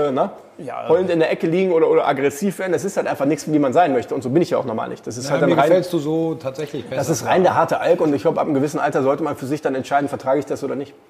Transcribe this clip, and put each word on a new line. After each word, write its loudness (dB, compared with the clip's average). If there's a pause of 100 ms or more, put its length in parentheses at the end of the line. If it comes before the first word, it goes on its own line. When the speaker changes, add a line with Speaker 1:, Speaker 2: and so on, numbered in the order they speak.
Speaker 1:
äh, 0
ne, 0 (280)
Speaker 2:
Ja. -10
Speaker 1:
heulend 4
in 2
der 2
Ecke -2
liegen 2
oder, 4
oder 4
aggressiv 0
werden, -4
das 0
ist -6
halt -2
einfach -2
nichts, -2
wie 4
man 2
sein 4
möchte. -2
Und -4
so -4
bin 4
ich 0
ja 0
auch 0
normal -4
nicht. -12
Das -10
ist -8
Speaker 3:
Ja, -6
Speaker 1:
halt 0
dann 4
Speaker 3:
mir 4
Speaker 1:
rein, 4
Speaker 3:
gefällst 2
du 0
so -2
tatsächlich -8
besser. -10
Speaker 1:
das -2
ist -2
rein 4
der 4
harte 2
Alk. 4
Und 2
ich -4
glaube, 0
ab 0
einem 0
gewissen -2
Alter 0
sollte 2
man -4
für -10
sich -4
dann -2
entscheiden, 0
vertrage -2
ich -4
das -6
oder -4
nicht. -10 (160)